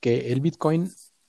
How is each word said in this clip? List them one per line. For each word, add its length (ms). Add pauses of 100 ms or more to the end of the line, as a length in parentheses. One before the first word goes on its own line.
que 320
el 80
Bitcoin 500 (380)